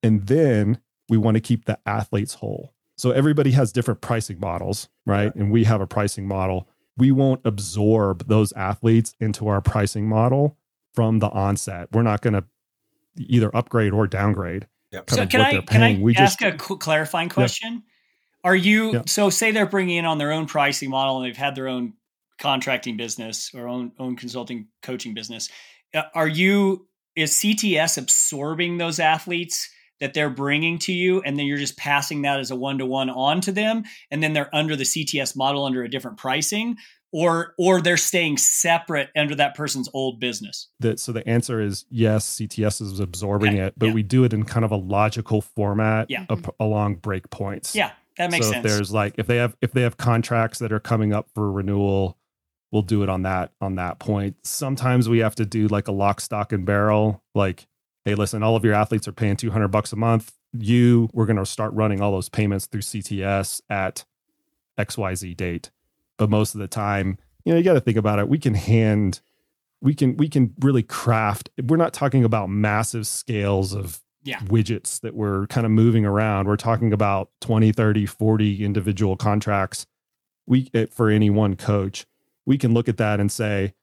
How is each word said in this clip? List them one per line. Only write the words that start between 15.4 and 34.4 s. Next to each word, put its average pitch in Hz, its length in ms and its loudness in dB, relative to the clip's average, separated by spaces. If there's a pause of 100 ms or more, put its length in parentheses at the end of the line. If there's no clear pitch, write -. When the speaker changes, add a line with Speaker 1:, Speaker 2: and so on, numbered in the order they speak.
Speaker 3:
I, 285 40 2
Speaker 1:
they're - 120 0
Speaker 3:
can 113 200 6
I 226 60 8
Speaker 1:
paying. 98 120 2
We 117 140 4
Speaker 3:
ask 190 240 4
Speaker 1:
just 196 140 0
Speaker 3:
a 160 40 -10
qu-, 185 200 -8
clarifying 156 500 -2
Speaker 1:
Yeah. 170 60 -10
Speaker 3:
question? 220 500 -2 (600)
Are 185 120 4
you, 214 380 4
Speaker 1:
Yeah. 117 120 0
Speaker 3:
so 208 240 2
say 220 220 2
they're 214 140 2
bringing 185 320 0
in 170 80 -2
on 160 120 0
their 147 140 -2
own 160 140 -2
pricing 143 440 -2
model 135 280 0
and 127 80 -6
they've 120 120 -8
had 139 160 -4
their 135 140 -8
own 123 260 -6 (460)
contracting 127 580 -4
business 110 560 -10
or 120 140 -12
own, 123 320 -8
own 127 160 -6
consulting 120 540 -10 (120)
coaching 123 320 -10
business. 110 360 -12 (440)
Uh, 156 100 0 (120)
are 160 120 2
you, 190 600 2 (280)
is 156 200 0
C 208 180 2
T 208 240 0
S 160 200 0
absorbing 156 800 -2
those 165 220 -4
athletes 165 720 -2 (300)
that 139 140 -6
they're 151 160 0
bringing 143 500 -2
to 190 140 -4
you, 185 280 0
and 143 160 -4
then 143 80 -2
you're 143 120 -2
just 143 200 -6
passing 143 460 -2
that 139 160 -2
as 127 120 -8
a 131 40 -6
one-to-one 131 540 -4
on 139 320 0
to 196 100 -4
them, 214 320 -2 (280)
and 147 100 -4
then 156 120 0
they're 147 220 -2